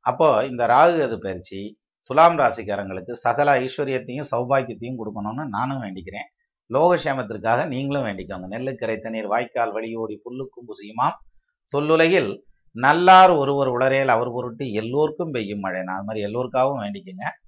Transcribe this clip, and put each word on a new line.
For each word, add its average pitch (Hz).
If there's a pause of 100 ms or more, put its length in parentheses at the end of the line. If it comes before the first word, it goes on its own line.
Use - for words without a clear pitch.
அப்போ 127
இந்த 120
ராகு 156
கேது 120
பயிற்சி 98 (240)
துலாம் 160
ராசிக்காரங்களுக்கு 101
சகல 127
ஐஸ்வர்யத்தையும் 131
சௌபாக்கியத்தையும் 123
கொடுக்கணும்னு 110
நானும் 127
வேண்டிக்கிறேன். 95 (360)
லோகக்ஷேமத்திற்காக 131
நீங்களும் 139
வேண்டிக்கோங்க. 92
"நெல்லுக்கரை 117
தண்ணீர் 110
வாய்க்கால் 117
வழியோடி 113
புல்லுக்கும் 123
புசியுமாம், 110 (560)
தொல்லுலகில் 156 (320)
நல்லார் 180
ஒருவர் 139
உளரேல் 131
அவர் 123
பொருட்டு 120
எல்லோருக்கும் 147
பெய்யும் 104
மழை." 92
நான் 92
அது 98
மாதிரி 107
எல்லோருக்காகவும் 127
வேண்டிக்கோங்க. 95 (240)